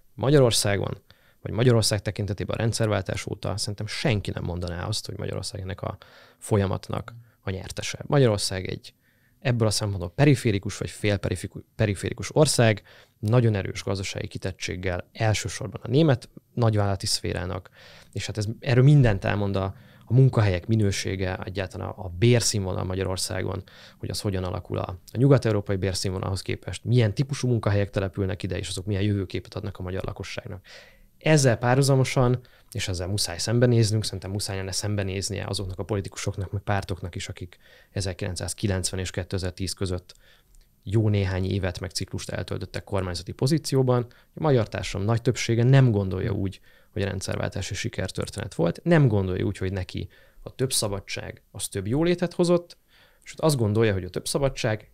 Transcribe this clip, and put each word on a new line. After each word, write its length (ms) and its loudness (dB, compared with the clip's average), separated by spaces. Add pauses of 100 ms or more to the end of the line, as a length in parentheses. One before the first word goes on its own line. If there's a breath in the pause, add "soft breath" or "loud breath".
(140)
Magyarországon, 840 4 (440 soft breath)
vagy 100 -8
Magyarország 500 4
tekintetében 540 -4
a 40 -8
rendszerváltás 640 0
óta 320 -6
szerintem 300 -6
senki 460 -2
nem 100 -6
mondaná 420 -6
azt, 200 -4
hogy 120 -10
Magyarország 440 -8
ennek 200 -8
a 160 -6 (400 soft breath)
folyamatnak 760 -2 (280 soft breath)
a 80 -6
nyertese. 580 -8
Magyarország 640 2
egy 240 -10 (460)
ebből 280 2
a 40 2
szempontból 440 -4
periférikus 640 4
vagy 120 -8
félperifiku-, 720 -2 (140)
periférikus 600 -2
ország, 480 4 (360 soft breath)
nagyon 360 4
erős 280 -6
gazdasági 440 -6
kitettséggel, 840 -6
elsősorban 720 -2
a 40 -10
német 420 4 (240)
nagyvállalati 520 2
szférának, 640 -4 (440 loud breath)
és 120 -6
hát 120 -6
ez, 80 -2 (140)
erről 240 4
mindent 420 8
elmond 300 0
a, 200 -2 (300 soft breath)
a 80 -2
munkahelyek 540 4
minősége, 760 0
egyáltalán 440 -6
a, 180 -10
a 120 -8
bérszínvonal 680 2
Magyarországon, 800 -4 (340 loud breath)
hogy 120 -10
az 120 -6
hogyan 220 -2
alakul 340 -6
a, 200 -6 (160)
a 40 -6
nyugat-európai 580 4
bérszínvonalhoz 640 -2
képest, 420 -8
milyen 300 4
típusú 340 -2
munkahelyek 420 2
települnek 540 -4
ide, 140 -4
és 120 -6
azok 160 -8
milyen 180 -2
jövőképet 520 -2
adnak 220 -8
a 60 -10
magyar 200 -6
lakosságnak. 640 -10 (520 loud breath)
Ezzel 400 4
párhuzamosan, 800 4 (320 soft breath)
és 160 -6
ezzel 200 -4
muszáj 300 -2
szembenéznünk, 680 4
szerintem 280 -8
muszáj 260 -4
lenne 140 -6
szembenéznie 760 -4
azoknak 320 -6
a 40 -4
politikusoknak, 680 -4
meg 100 -4
pártoknak 540 -4
is, 140 -10
akik 280 -12 (340 soft breath)
ezerkilencszázkilencven 1080 -4
és 120 -4
kétezer-tíz 640 -6
között 400 -6 (680 soft breath)
jó 260 2
néhány 360 0
évet, 340 -2
meg 120 -8
ciklust 380 -8
eltöltöttek 540 -8
kormányzati 480 -6
pozícióban. 800 2
A 300 -16
magyar 280 4
társadalom 380 -4
nagy 140 2
többsége 420 2
nem 280 8
gondolja 400 0
úgy, 280 -4 (340 soft breath)
hogy 80 -2
a 40 0
rendszerváltás 680 -4
egy 60 -6
sikertörténet 760 -6
volt. 300 -2
Nem 240 6
gondolja 380 2
úgy, 120 -2
hogy 140 -4
neki 380 -6 (340 soft breath)
a 120 -16
több 180 -2
szabadság, 680 -4 (100)
az 160 -8
több 200 -6
jólétet 460 0
hozott, 440 2 (460 soft breath)
és 140 -18
azt 200 2
gondolja, 360 4
hogy 100 -2
a 60 -8
több 180 -8
szabadság 680 -2